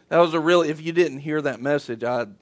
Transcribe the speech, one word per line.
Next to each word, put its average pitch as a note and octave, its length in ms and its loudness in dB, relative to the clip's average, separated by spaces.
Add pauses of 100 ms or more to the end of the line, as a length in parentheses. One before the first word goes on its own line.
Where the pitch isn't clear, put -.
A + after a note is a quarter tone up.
that D#3+ 100 2
was E3+ 140 4
a E3 60 0
real, E3+ 220 4
if D#3 200 -2
you E3 100 -6
didn't E3 280 0
hear D3+ 220 -4
that C3 200 -4
message, C3 420 -4
I A#2+ 240 -2 (140)